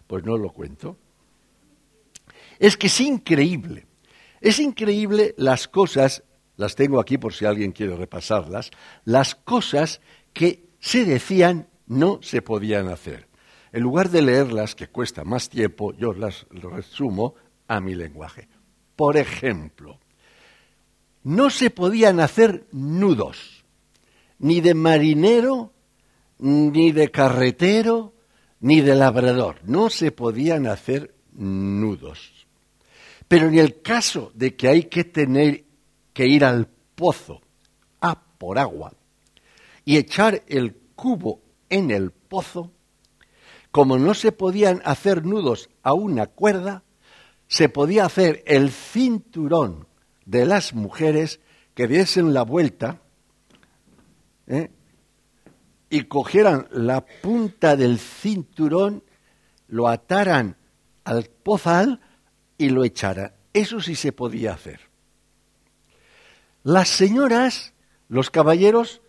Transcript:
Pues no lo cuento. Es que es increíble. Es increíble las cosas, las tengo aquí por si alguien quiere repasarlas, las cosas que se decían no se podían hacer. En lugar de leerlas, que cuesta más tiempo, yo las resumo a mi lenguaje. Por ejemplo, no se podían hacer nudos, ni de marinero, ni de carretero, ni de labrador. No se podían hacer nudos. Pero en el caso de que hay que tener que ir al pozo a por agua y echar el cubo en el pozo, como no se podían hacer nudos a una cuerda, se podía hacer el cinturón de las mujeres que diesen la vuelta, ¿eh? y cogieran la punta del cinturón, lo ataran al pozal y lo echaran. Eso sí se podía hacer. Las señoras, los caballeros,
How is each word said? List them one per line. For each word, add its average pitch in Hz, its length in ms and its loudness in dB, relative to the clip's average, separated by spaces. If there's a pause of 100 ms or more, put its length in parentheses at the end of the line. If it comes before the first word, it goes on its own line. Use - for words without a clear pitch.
Pues 90 160 -8
no 113 120 -4
lo 101 140 -6
cuento. - 460 -16 (1600)
Es 202 180 6
que 202 120 -2
es - 120 -2
increíble. 165 840 -2 (540)
Es 220 180 2
increíble 208 800 -2
las 131 300 0
cosas, 143 560 0 (320)
las 101 180 -6
tengo 139 240 0
aquí 131 180 -2
por 117 160 -6
si - 120 -10
alguien 104 260 -2
quiere 95 240 -8
repasarlas, 90 800 -8 (320)
las - 320 0
cosas 160 640 -4 (320)
que - 380 -2 (100)
se 247 240 0
decían 175 640 2 (180)
no 151 360 0
se - 200 -6
podían 104 460 -4
hacer. 85 400 -14 (440)
En 117 120 -4
lugar 175 260 0
de 170 120 2
leerlas, 123 520 0
que - 140 -16
cuesta 113 340 -10
más 113 260 -8
tiempo, 104 440 -6
yo 104 200 -6
las 98 380 -10
resumo 98 840 -8 (320)
a 107 120 -4
mi 95 140 -8
lenguaje. 78 540 -16 (480)
Por 147 200 2
ejemplo, 110 840 -6 (1200)
no 220 280 2
se 247 200 0
podían 190 500 2
hacer 208 520 2
nudos, 147 920 -2 (760)
ni 165 220 2
de 170 140 4
marinero, 165 1000 2 (640)
ni 151 540 2
de 151 180 2
carretero, 180 1040 0 (460)
ni 147 200 4
de 139 140 4
labrador. 123 680 2
No 185 260 0
se 156 220 -2
podían 127 540 -2
hacer 131 480 -6 (180)
nudos. 98 1120 -6 (840)
Pero 160 180 6
en 160 120 4
el 151 220 4
caso 214 540 -4
de 127 220 -4
que 127 120 0
hay 160 160 4
que 170 200 -4
tener 143 600 0 (480)
que 131 140 -2
ir 143 180 6
al 120 220 2 (280)
pozo - 460 -4 (600)
a 165 200 -4
por 92 380 -8
agua 82 340 -6 (920)
y 147 140 2
echar 202 500 0
el 123 260 -4 (220)
cubo 185 440 -6 (280)
en 185 220 -2
el 95 200 -2
pozo, 175 640 -12 (1000)
como 131 280 4
no 170 160 2
se 220 180 0
podían 185 520 0
hacer 160 400 -2
nudos 175 460 -4 (120)
a 131 100 0
una 160 340 -2
cuerda, 196 560 -4 (640)
se - 220 2
podía 180 360 2
hacer 170 420 0
el 139 240 4
cinturón 160 1160 -2 (380)
de 120 200 0
las 180 300 -2
mujeres 156 640 -4 (340)
que 123 120 -2
diesen 170 480 2
la 127 80 2
vuelta, 135 580 -4 (1500)
¿eh? 143 240 -6 (1160)
y 147 140 -2
cogieran 170 680 2
la 127 340 -2
punta 190 720 -2
del 123 220 2
cinturón, 190 1080 -4 (640)
lo 117 200 -2
ataran 147 680 -2 (480)
al 117 260 -6 (120)
pozal 202 580 0 (600)
y 143 80 0
lo 131 160 2
echaran. 98 480 -6 (200)
Eso 214 280 -2
sí 165 160 -8
se 143 160 -4
podía 113 400 -6
hacer. - 380 -18 (1700)
Las 175 260 2
señoras, 240 840 0 (360)
los 127 220 -2
caballeros, 190 800 2